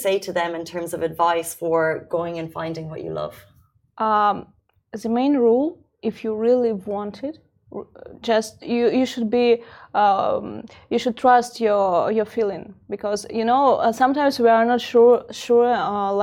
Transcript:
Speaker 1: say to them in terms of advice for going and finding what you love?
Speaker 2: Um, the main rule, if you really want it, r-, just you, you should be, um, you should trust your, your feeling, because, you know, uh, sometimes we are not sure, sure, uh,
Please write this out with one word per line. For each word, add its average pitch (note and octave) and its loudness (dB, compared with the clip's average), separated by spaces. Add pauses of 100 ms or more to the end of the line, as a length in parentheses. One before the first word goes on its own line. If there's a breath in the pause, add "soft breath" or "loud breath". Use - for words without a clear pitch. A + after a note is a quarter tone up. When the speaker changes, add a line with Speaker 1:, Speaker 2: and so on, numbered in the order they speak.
Speaker 1:
say G3 2
to F#3+ -10
them E3+ -4
in E3+ -8
terms E3+ -8
of D#3+ -6
advice E3+ -2 (120)
for D#3+ -2 (100)
going E3+ -6
and D#3+ -8 (120)
finding D#3+ -8
what - -12
you - -10 (100)
love? - -10 (600)
Speaker 2:
Um, G#3 0 (680)
the A3+ -4
main B3+ 2
rule, A#3+ 4 (360)
if A3 -6
you A3 -4 (160)
really B3 2 (180)
want G#3 -10
it, D4+ -10 (360)
r-, - -14 (340)
just A3+ -2
you, A#3+ -2 (160)
you C4 2
should A3+ -4
be, A#3+ 2 (320 loud breath)
um, G#3 0 (260 loud breath)
you A#3 0
should A#3 -4
trust B3 2
your, G3 2
your A3 0
feeling, G3+ -6 (140)
because, G#3 -6 (140)
you A3+ 0
know, C4 4
uh, A3+ 2
sometimes C4+ 0
we A#3 4
are A3+ 4
not A#3+ 0
sure, A#3+ 6
sure, A#3+ 2
uh, G3+ -2 (120)